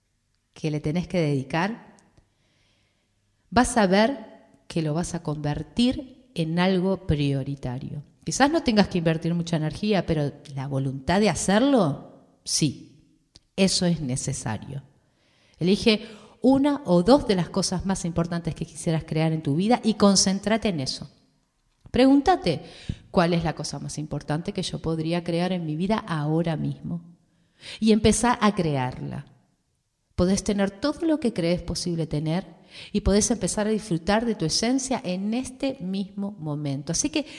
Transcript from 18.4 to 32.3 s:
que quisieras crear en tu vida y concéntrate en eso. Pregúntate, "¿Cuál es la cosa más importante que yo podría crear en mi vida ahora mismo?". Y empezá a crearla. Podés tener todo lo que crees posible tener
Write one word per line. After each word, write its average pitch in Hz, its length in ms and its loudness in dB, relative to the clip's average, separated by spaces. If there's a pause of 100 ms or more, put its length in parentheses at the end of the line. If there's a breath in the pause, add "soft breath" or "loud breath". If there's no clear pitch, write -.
que 160 140 -8
quisieras 160 400 -2
crear 160 240 0
en 160 100 -2
tu 139 140 0
vida 220 280 2
y 214 120 2
concéntrate 202 720 4
en 165 140 -2
eso. - 280 -8 (800)
Pregúntate, 269 720 4 (480 loud breath)
"¿Cuál 175 240 4
es 170 100 2
la 156 120 -2
cosa 147 240 -8
más 147 180 -10
importante 151 560 -4
que 185 80 -4
yo - 180 -6
podría 165 440 -2
crear 170 300 -2
en 170 120 -4
mi 151 100 -4
vida 190 220 0
ahora 160 580 0
mismo?". 147 460 -6 (800 loud breath)
Y 220 140 6
empezá 226 460 4
a 208 140 4
crearla. 139 720 -4 (880)
Podés 190 300 2
tener 196 260 0
todo 294 360 -4
lo 311 140 2
que 233 140 -2
crees 170 280 0
posible 170 460 -4
tener 160 500 -4 (340 loud breath)